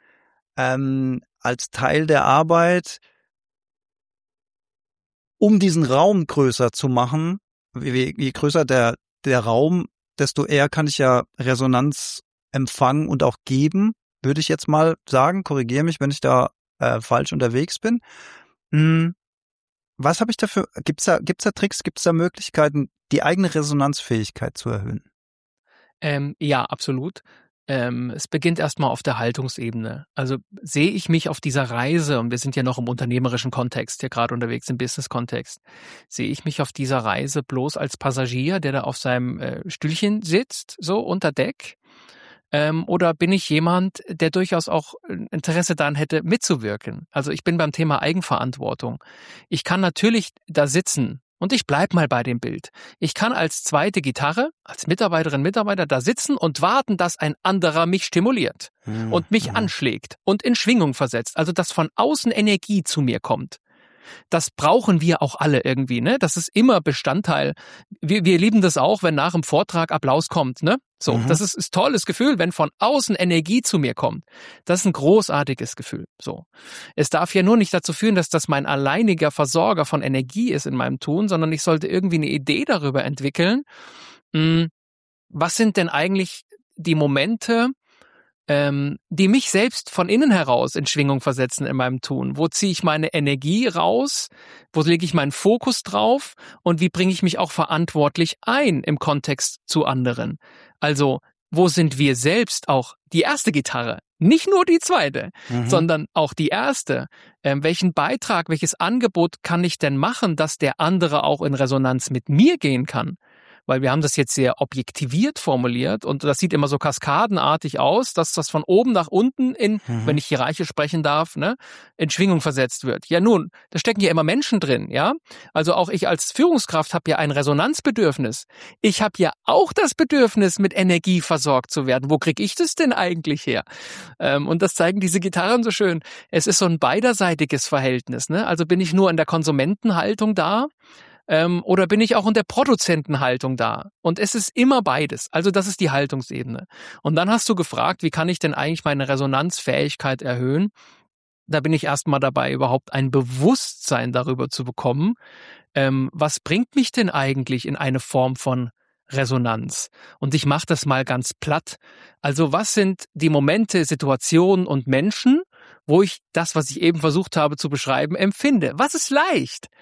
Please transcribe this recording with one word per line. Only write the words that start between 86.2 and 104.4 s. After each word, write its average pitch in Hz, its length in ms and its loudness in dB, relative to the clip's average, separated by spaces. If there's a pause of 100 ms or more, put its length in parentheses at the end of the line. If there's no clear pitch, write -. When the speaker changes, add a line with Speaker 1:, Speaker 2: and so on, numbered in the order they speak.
Speaker 2:
die 165 200 0
Momente, 185 760 0 (800)
ähm, 143 480 0 (120)
die 185 180 2
mich 247 240 2
selbst 220 400 0
von 180 180 -2
innen 247 220 4
heraus 131 440 2
in 147 120 -4
Schwingung 139 340 0
versetzen 131 460 -2
in 135 100 -4
meinem 127 240 -2
Tun. 131 340 -4
Wo 156 120 0
ziehe 190 240 -2
ich - 120 -4
meine 156 300 0
Energie 147 540 0
raus? 190 600 0 (460)
Wo 160 80 2
lege 170 240 2
ich 156 80 -2
meinen 143 180 0
Fokus 233 520 0
drauf? 214 500 0 (300)
Und 170 180 2
wie 175 80 2
bringe 185 240 0
ich 170 100 -8
mich 175 140 0
auch 180 140 -2
verantwortlich 160 880 0
ein 233 400 2
im 151 160 -2
Kontext - 720 -2
zu 156 180 0
anderen? 123 540 -2 (400)
Also, 139 400 0 (320)
wo 175 160 4
sind 147 320 2
wir 139 160 4
selbst 160 540 0
auch 135 260 0 (180)
die 165 80 4
erste 277 300 0
Gitarre? 123 480 -4 (180)
Nicht 269 320 4